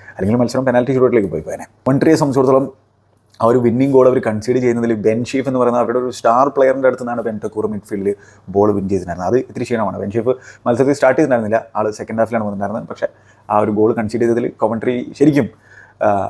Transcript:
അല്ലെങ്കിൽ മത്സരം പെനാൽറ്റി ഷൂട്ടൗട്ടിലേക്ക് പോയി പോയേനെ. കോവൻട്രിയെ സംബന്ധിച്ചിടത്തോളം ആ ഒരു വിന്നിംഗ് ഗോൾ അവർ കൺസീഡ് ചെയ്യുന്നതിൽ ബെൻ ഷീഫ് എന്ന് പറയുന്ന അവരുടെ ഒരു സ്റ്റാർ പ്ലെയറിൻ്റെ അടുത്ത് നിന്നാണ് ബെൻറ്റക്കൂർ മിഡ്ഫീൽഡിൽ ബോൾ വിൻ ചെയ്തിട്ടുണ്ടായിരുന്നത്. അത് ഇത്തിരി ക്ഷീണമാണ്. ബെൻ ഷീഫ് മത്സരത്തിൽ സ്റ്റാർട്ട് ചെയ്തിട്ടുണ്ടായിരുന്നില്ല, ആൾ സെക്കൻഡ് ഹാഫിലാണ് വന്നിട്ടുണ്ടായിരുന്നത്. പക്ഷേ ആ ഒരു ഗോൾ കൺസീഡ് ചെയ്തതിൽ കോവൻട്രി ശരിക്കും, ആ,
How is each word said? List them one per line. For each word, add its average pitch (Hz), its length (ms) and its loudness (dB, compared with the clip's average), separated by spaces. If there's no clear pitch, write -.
അല്ലെങ്കിൽ 104 280 0
മത്സരം 127 260 -2
പെനാൽറ്റി 123 260 2
ഷൂട്ടൗട്ടിലേക്ക് 117 400 2
പോയി 78 140 -6
പോയേനെ. 82 180 -10
കോവൻട്രിയെ 147 380 4
സംബന്ധിച്ചിടത്തോളം 135 440 2
ആ 113 80 2
ഒരു 127 160 4
വിന്നിംഗ് 131 280 2
ഗോൾ 131 140 6
അവർ 127 180 2
കൺസീഡ് 113 360 -2
ചെയ്യുന്നതിൽ 117 300 0
ബെൻ 113 140 0
ഷീഫ് 131 200 -2
എന്ന് 127 100 -2
പറയുന്ന 120 220 2
അവരുടെ 117 200 -2
ഒരു 127 160 -4
സ്റ്റാർ 120 380 2
പ്ലെയറിൻ്റെ 131 320 2
അടുത്ത് 127 140 -2
നിന്നാണ് 120 260 -6
ബെൻറ്റക്കൂർ 107 460 -6
മിഡ്ഫീൽഡിൽ 101 400 -4
ബോൾ 101 220 4
വിൻ 98 140 -4
ചെയ്തിട്ടുണ്ടായിരുന്നത്. 90 420 -4
അത് 127 180 0
ഇത്തിരി 123 180 -8
ക്ഷീണമാണ്. 110 340 -4
ബെൻ 101 140 -6
ഷീഫ് 117 160 -2
മത്സരത്തിൽ 131 320 2
സ്റ്റാർട്ട് 135 200 4
ചെയ്തിട്ടുണ്ടായിരുന്നില്ല, 117 400 0
ആൾ 107 200 -2
സെക്കൻഡ് 113 240 -6
ഹാഫിലാണ് 110 220 -2
വന്നിട്ടുണ്ടായിരുന്നത്. 101 480 -8
പക്ഷേ 113 160 -6
ആ 107 140 2
ഒരു 117 140 0
ഗോൾ 110 220 4
കൺസീഡ് 113 240 -4
ചെയ്തതിൽ 117 220 0
കോവൻട്രി 113 320 -2
ശരിക്കും, 139 280 2
ആ, - 20 2